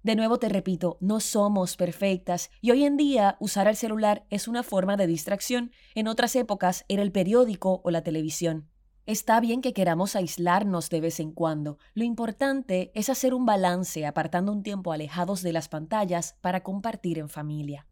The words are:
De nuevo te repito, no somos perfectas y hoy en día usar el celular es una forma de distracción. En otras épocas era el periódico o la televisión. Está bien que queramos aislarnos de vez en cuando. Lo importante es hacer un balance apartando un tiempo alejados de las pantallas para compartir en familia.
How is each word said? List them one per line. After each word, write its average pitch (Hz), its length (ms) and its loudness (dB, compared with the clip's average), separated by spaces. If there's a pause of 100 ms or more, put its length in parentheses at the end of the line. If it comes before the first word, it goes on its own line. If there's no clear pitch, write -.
De 220 140 2
nuevo 226 220 2
te 226 100 0
repito, 185 520 0
no 214 200 0
somos 202 560 0
perfectas 190 720 -2 (100)
y 233 100 2
hoy 269 140 6
en 285 120 4
día 262 440 4
usar 202 280 2
el 214 80 2
celular 214 540 0
es 202 180 -4
una 240 160 -4
forma 196 320 0
de 196 100 2
distracción. 202 640 -2 (240)
En 220 140 0
otras 233 260 0
épocas 202 540 0
era 202 140 0
el 190 100 0
periódico 196 720 2
o 175 60 0
la 165 120 0
televisión. 160 640 -4 (420)
Está 220 320 2
bien 240 220 0
que 247 100 -2
queramos 185 440 2
aislarnos 180 760 0
de 165 100 0
vez 165 180 -2
en 156 140 -6
cuando. 151 460 -2 (160)
Lo 220 100 -2
importante 233 920 -2
es 214 140 -2
hacer 262 240 2
un 254 140 0
balance 180 580 0
apartando 165 480 -2
un 202 100 -4
tiempo 196 300 -6
alejados 170 480 -4
de 175 140 -2
las 160 160 -4
pantallas 170 720 -2
para 185 200 0
compartir 190 560 -4
en 151 120 -10
familia. 147 600 -8